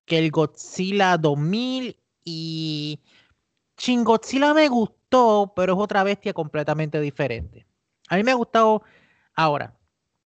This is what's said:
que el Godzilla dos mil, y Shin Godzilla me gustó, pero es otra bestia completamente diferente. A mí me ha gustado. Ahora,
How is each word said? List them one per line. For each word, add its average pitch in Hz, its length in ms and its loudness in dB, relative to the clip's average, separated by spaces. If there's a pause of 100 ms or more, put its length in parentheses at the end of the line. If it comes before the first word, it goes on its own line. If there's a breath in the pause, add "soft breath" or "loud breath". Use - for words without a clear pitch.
que 165 140 0
el 160 120 2
Godzilla 180 840 0
dos 151 220 0
mil, 240 580 -4 (280)
y 160 760 -8 (800 soft breath)
Shin 240 260 0
Godzilla 254 480 2
me 302 160 4
gustó, 226 880 2
pero 185 180 0
es 180 40 0
otra 202 240 0
bestia 196 320 -2
completamente 151 640 -4
diferente. 139 640 -6 (440)
A 170 60 0
mí 202 60 2
me 254 100 2
ha - 20 2
gustado. 220 480 2 (520 soft breath)
Ahora, 151 440 -2 (560)